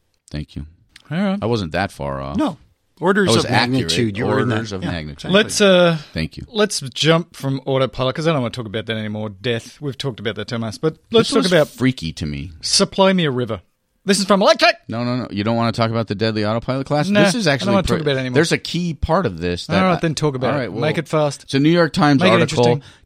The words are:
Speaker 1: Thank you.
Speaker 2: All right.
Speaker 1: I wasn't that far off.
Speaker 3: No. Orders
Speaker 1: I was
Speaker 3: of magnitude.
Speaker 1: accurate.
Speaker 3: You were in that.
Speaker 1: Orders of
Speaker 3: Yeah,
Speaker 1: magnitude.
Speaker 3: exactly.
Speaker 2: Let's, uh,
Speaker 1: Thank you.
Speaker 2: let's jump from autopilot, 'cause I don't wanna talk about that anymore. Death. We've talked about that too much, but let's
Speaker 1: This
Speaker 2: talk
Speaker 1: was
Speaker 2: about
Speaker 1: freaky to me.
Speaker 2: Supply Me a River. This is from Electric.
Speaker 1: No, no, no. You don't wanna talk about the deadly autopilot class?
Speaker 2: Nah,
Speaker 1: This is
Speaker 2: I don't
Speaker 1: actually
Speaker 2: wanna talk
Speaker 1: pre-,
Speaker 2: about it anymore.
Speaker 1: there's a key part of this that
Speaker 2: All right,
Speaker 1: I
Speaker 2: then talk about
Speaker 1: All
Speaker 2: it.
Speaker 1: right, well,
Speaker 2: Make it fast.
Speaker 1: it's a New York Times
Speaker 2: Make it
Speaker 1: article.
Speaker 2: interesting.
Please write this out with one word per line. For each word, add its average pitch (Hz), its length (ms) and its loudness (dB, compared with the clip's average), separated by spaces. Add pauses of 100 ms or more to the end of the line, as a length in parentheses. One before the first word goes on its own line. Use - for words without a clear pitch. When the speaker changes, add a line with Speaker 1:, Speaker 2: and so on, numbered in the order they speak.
(300)
Speaker 1:
Thank 76 240 -10
you. 73 120 -10 (440)
Speaker 2:
All 156 80 -4
right. 196 240 -2
Speaker 1:
I 107 40 -2
wasn't 104 260 -2
that 95 180 -2
far 69 300 -8
off. 67 160 -6
Speaker 3:
No. 233 220 -2 (420)
Orders 190 300 2
Speaker 1:
I - 20 6
was 113 140 4
Speaker 3:
of - 40 -4
magnitude. 120 400 0
Speaker 1:
accurate. 113 280 -2
Speaker 3:
You - 80 -2
were 104 140 0
in 123 100 0
that. 110 40 0
Speaker 1:
Orders 110 180 -4
of 95 120 -8
Speaker 3:
Yeah, - 80 -4
Speaker 1:
magnitude. 76 380 -8
Speaker 3:
exactly. 180 40 0
Speaker 2:
Let's, 208 260 2
uh, 180 380 6 (140)
Speaker 1:
Thank - 240 -6
you. - 120 -12
Speaker 2:
let's 214 320 -2 (140)
jump 165 400 2
from 135 320 -4
autopilot, 131 480 0
'cause 160 140 -2
I 170 40 2
don't 139 100 0
wanna 113 100 -4
talk 120 140 -8
about 104 200 -6
that 113 100 -4
anymore. 107 340 -6
Death. 113 500 -6
We've 143 180 -8
talked 120 220 -8
about 104 160 -4
that 104 100 -8
too 120 140 -6
much, 110 200 -8
but 160 180 -2 (120)
let's - 200 4
Speaker 1:
This - 40 -2
Speaker 2:
talk 269 80 4
Speaker 1:
was 180 100 0
Speaker 2:
about 156 160 4
Speaker 1:
freaky 110 440 -2
to - 140 -8
me. 73 340 -8
Speaker 2:
Supply 190 520 2
Me 180 120 2
a 143 80 0
River. 113 300 -4 (420)
This 196 140 2
is 202 80 -2
from 196 160 4
Electric. 320 320 4 (140)
Speaker 1:
No, 117 160 -4
no, 123 120 -2
no. 123 140 -6
You 101 140 -2
don't 113 120 0
wanna 117 140 2
talk 113 200 0
about 113 180 -2
the 107 80 -4
deadly 107 280 0
autopilot 117 420 -2
class? 147 220 0
Speaker 2:
Nah, 208 160 4
Speaker 1:
This 196 120 2
is 220 100 0
Speaker 2:
I 147 40 4
don't 139 40 4
Speaker 1:
actually 190 200 -2
Speaker 2:
wanna 190 80 4
talk - 60 -2 (100)
Speaker 1:
pre-, - 20 -4
Speaker 2:
about 147 160 0
it 131 40 -4
anymore. 127 140 -4
Speaker 1:
there's 165 180 4
a 143 60 0
key 175 360 -4
part 165 320 -2
of 90 140 -6
this 87 280 -4
that 156 120 0
Speaker 2:
All 190 100 2
right, 175 80 2
Speaker 1:
I - 20 -6
Speaker 2:
then 160 160 -2
talk 151 180 -2
about 127 200 -2
Speaker 1:
All - 20 -2
Speaker 2:
it. 139 60 -4
Speaker 1:
right, 98 100 -8
well, - 80 -6
Speaker 2:
Make 156 180 -2
it 156 100 -6
fast. 151 360 -2
Speaker 1:
it's - 100 -8
a 135 60 4
New 151 100 4
York 170 220 4
Times 147 280 4
Speaker 2:
Make 185 120 4
it - 80 4
Speaker 1:
article. - 260 2
Speaker 2:
interesting. 120 240 0 (160)